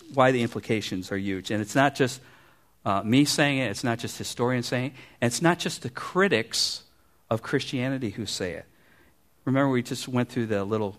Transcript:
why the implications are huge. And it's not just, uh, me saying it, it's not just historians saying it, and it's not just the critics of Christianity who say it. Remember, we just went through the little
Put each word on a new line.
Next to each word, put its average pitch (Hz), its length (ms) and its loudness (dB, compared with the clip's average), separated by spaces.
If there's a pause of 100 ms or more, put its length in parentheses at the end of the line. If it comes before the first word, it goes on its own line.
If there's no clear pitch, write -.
(140)
why 131 180 6
the 123 120 2
implications 104 680 -2
are 101 60 -2
huge. 98 340 -4
And 107 100 0
it's 104 140 -4
not 139 180 6
just, 127 280 0 (640)
uh, 98 180 0
me 123 220 4
saying 143 320 2
it, 127 120 -2
it's - 140 -6
not 117 160 0
just - 180 -8
historians 120 500 -2
saying 127 180 -2
it, 147 80 -8 (260)
and 120 80 2
it's - 140 -2
not 170 180 4
just - 220 -6
the 127 80 -8
critics - 960 0 (460)
of 113 120 0
Christianity 131 680 -2
who 107 140 -8
say 90 280 -6
it. - 120 -12 (800)
Remember, 135 240 2
we 123 140 2
just - 240 -8
went 123 220 0
through 117 180 -2
the 101 160 0
little 104 340 -2